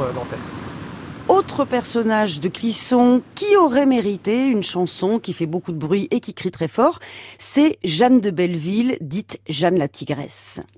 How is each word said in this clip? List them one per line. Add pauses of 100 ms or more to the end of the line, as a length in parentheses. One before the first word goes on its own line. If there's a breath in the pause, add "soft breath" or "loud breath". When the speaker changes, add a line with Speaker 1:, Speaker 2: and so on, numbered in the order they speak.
Speaker 1:
euh,
nantaise. (760)
Speaker 2:
Autre
personnage
de
Clisson (140)
qui
aurait
mérité
une
chanson
qui
fait
beaucoup
de
bruit
et
qui
crie
très
fort, (400 loud breath)
c'est
Jeanne
de
Belleville,
dite
Jeanne
la
Tigresse. (160)